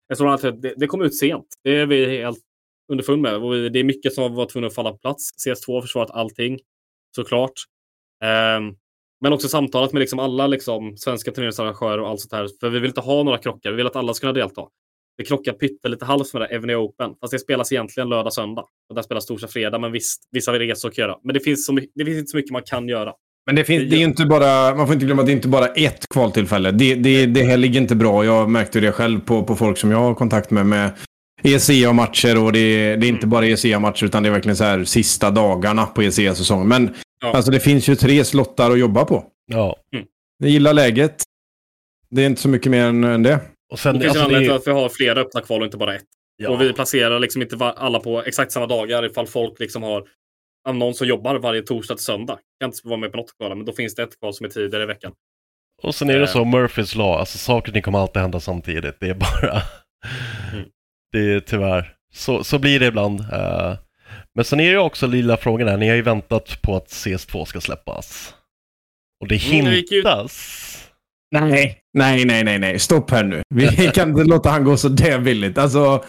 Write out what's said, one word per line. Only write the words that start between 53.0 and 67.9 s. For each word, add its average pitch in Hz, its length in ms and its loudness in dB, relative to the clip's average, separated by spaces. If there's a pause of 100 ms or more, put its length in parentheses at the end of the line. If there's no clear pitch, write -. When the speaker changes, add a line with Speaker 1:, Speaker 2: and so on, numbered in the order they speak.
Speaker 1:
på 104 60 -14
något 117 220 -12
kval, 98 180 -10
men 107 100 -12
då 113 60 -8
finns 110 220 -8
det 120 80 -8
ett 113 180 -12
kval 104 140 -10
som 110 120 -12
är 101 40 -14
tidigare 107 320 -6
i 107 40 -6
veckan. 101 260 -12 (720)
Speaker 3:
Och - 120 -6
sen 143 160 -2
är 135 80 4
det 143 60 4
Speaker 1:
Eh. - 60 2
Speaker 3:
så, 120 140 2
Murphys 120 500 0
law, 98 240 0
alltså, 95 200 -8
saker 117 320 -2
och 104 40 -2
ting 104 80 0
kommer 98 160 0
alltid 95 240 -2
hända 90 180 -4
samtidigt. 82 600 -8
Det 92 80 -4
är 92 60 -4
bara 95 480 -2
<laughs> - 0 - (920)
Speaker 1:
Mm. 104 120 -10 (480)
Speaker 3:
det 113 60 -2 (160)
är 101 60 0
tyvärr. 95 540 -2 (180)
Så, - 320 -4
så 147 140 0
blir 139 220 2
det 127 60 4
ibland. 104 340 0
Eh, 90 540 -4 (600)
men 113 100 0
sen 143 160 0
är 170 120 4
det 196 60 2
också 160 280 0
lilla 120 300 2
frågan 117 320 -2
här, 98 80 0
ni 107 120 0
har 113 80 2
ju 120 60 0
väntat 110 600 -4
på 98 140 0
att - 140 -8
C - 220 -8
S 92 140 -8
två 85 180 -8
ska - 160 -12
släppas. - 720 -12 (840)